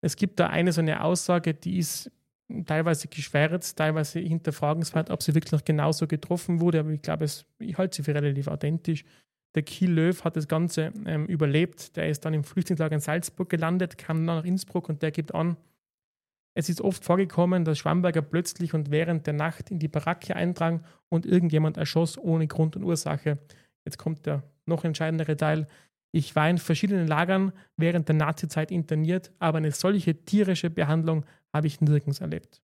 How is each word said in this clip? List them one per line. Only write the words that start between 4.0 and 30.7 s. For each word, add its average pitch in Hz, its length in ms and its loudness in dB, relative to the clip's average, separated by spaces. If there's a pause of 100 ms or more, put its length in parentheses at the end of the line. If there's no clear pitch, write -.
hinterfragenswert, 160 920 -2
ob 147 100 -4
sie 151 140 0
wirklich - 160 0
noch 151 120 0
genauso 151 440 0
getroffen 170 520 -2
wurde, 170 200 4
aber 151 100 -2
ich 147 120 -4
glaube, 160 240 -2
es, - 200 -6 (140)
ich - 180 -6
halte 185 200 -2
sie 147 60 -4
für 147 120 0
relativ 143 320 0
authentisch. 156 580 -2 (500)
Der 156 80 0
Kiel 185 280 0
Löw 165 320 2
hat 165 120 -2
das 151 120 -4
Ganze, 160 440 -2 (140)
ähm, 151 200 -2
überlebt. 156 680 0
Der 160 140 -2
ist 147 160 -4
dann 160 80 -2
im 151 100 0
Flüchtlingslager 156 520 -2
in 147 60 0
Salzburg 170 480 -4
gelandet, 175 480 0
kam 160 280 -2
dann 165 120 0
nach 160 80 -4
Innsbruck 180 440 -2
und 151 120 -4
der 156 100 0
gibt 156 240 -6
an, 165 220 0 (1000)
es 180 140 -2
ist 170 120 -2
oft 196 240 -2
vorgekommen, 180 580 2
dass 156 140 0
Schwamberger 165 460 2
plötzlich 170 500 -2
und 151 160 -2
während 160 380 0
der 151 60 -2
Nacht 151 360 -4
in 180 100 -6
die 156 80 -2
Baracke 156 480 -4
eindrang 170 480 0 (240)
und 165 180 0
irgendjemand 156 520 4
erschoss 165 400 0
ohne 160 300 2
Grund 156 280 0
und 190 80 -6
Ursache. 156 540 -2 (480)
Jetzt 151 120 -10
kommt - 280 -6
der 143 180 -2 (220)
noch 165 180 -2
entscheidendere 160 540 0
Teil. 156 300 0 (440)
Ich - 240 -2
war 151 140 4
in 175 80 4
verschiedenen 175 500 0
Lagern 185 460 2 (240)
während 165 300 2
der 156 80 4
Nazizeit 156 560 0
interniert, 165 680 0
aber 160 220 0
eine 156 120 0
solche 180 540 0
tierische 185 460 2